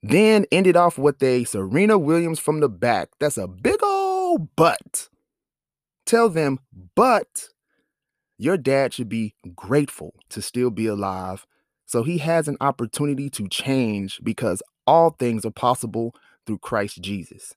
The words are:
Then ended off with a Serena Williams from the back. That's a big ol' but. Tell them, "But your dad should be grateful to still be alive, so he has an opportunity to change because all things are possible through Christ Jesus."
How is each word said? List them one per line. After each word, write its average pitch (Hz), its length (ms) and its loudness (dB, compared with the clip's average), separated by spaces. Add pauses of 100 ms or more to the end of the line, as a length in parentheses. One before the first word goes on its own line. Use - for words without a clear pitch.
Then 208 480 4
ended 180 280 4
off 175 200 4
with 139 240 2
a 127 220 2
Serena 131 540 2
Williams 165 420 0
from 151 220 0
the 139 80 2
back. 104 400 -2 (100)
That's 147 180 -2
a 95 100 -6
big 98 360 -2
ol' 381 720 -2
but. - 540 0 (960)
Tell 233 220 4
them, 151 320 0 (360)
"But 226 520 2 (920)
your 160 200 0
dad 135 360 0
should 120 140 -8
be 107 280 -6 (200)
grateful 131 580 -2 (140)
to - 140 -12
still 123 280 -2
be 110 160 -4
alive, 95 640 -6 (380)
so 117 180 -2
he 165 140 -2
has 156 320 0
an 139 100 -6
opportunity 139 720 -4
to 101 180 -8
change 110 760 -4
because 107 400 -4 (240)
all 160 260 6
things 117 340 -4
are 110 60 -4
possible 117 640 -2 (320)
through 107 120 -6
Christ 101 440 -6
Jesus." 95 560 -12